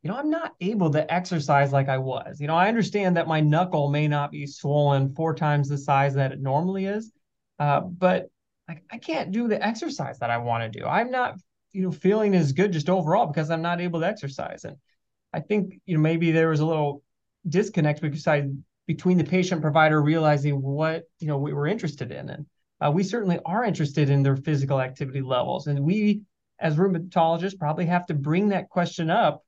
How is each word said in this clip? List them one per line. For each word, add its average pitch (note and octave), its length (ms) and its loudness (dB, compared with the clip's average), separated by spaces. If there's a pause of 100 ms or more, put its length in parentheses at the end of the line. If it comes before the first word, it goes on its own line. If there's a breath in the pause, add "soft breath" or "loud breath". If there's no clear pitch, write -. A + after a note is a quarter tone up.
you D#3 100 -6
know, A3 60 -6
"I'm D4+ 120 -2
not E4 320 -4
able F#3 300 0
to D3+ 200 0
exercise D3 600 2
like C3+ 180 2
I C3+ 80 0
was. C3 420 -6
You D3 60 -6
know, D#3 100 -2
I F3+ 120 6
understand G3+ 500 2
that E3 100 0
my D#3+ 120 2
knuckle D#3 500 2
may D3 180 2
not D3 240 0
be D3 140 -10
swollen C#3+ 720 0
four D#3+ 180 -2
times D3 340 0
the C#3+ 120 -2
size C#3 340 2
that C3+ 180 0
it C#3 100 -10
normally F3 440 -2
is, G#3+ 260 -6 (460)
uh, D3 240 2
but F3+ 480 0 (380)
I, D#3+ 140 -16 (100)
I A3+ 80 -12
can't D#4 320 -6
do A#3 160 -2
the G#3+ 160 -2
exercise G#3+ 560 -6
that A#2+ 100 -4
I A#2 80 0
wanna A#2 320 -2
do. - 160 -12
I'm A3+ 240 0
not, B3 300 -4 (320)
you F#3+ 100 -6
know, F#3 100 -2
feeling G3+ 440 2
as D3+ 160 4
good F#3 200 2
just D3+ 160 -2
overall F3+ 380 2
because D3+ 240 -4
I'm D#3+ 140 -2
not E3+ 180 -2
able E3+ 200 -2
to E3+ 60 0
exercise." D3+ 560 -8
And - 120 -14 (580)
I - 60 -4
think, G3 480 -2
you F#3 80 0
know, D#3 60 4
maybe E3 300 2
there D#3+ 180 4
was D#3 100 2
a D3+ 80 2
little D3 340 0 (480)
disconnect D3+ 500 0
because D3+ 280 -4
I, C#3+ 220 2 (360)
between F3+ 320 2
the E3+ 60 4
patient F3+ 400 0
provider D#3 400 4
realizing D3 580 2
what, D#3 440 -2 (120)
you D#3+ 100 -6
know, D3 120 -2
we D3 120 -4
were C#3+ 140 -2
interested D3+ 460 -4
in. - 180 -10
And, - 160 -12 (340)
uh, D3 120 2
we E3+ 100 2
certainly F#3+ 420 0
are G#3 200 -2
interested D3+ 480 0
in C#3 100 4
their C3+ 140 4
physical C3+ 440 -2
activity C3+ 420 -6
levels. C3 440 -2
And C#3+ 140 0
we, G#3 420 2 (380)
as D#3 160 0
rheumatologists, F3+ 840 0
probably E3 300 -2
have F3 200 0
to E3+ 60 -4
bring D#3 360 0
that F#3+ 200 -2
question E3+ 400 -2
up F3+ 380 2